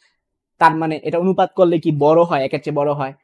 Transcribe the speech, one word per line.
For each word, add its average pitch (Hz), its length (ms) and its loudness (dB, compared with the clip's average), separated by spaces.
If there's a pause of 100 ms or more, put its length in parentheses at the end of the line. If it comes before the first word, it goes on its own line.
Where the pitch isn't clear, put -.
(600)
তার 160 200 4
মানে 160 140 -4 (120)
এটা 156 160 -4
অনুপাত 185 260 0 (100)
করলে 175 240 4
কি 170 80 0 (140)
বড় 160 240 4
হয়, 160 180 -2
একের 143 160 -6
চেয়ে 151 160 -8
বড় 143 200 0
হয়, 135 140 -6 (100)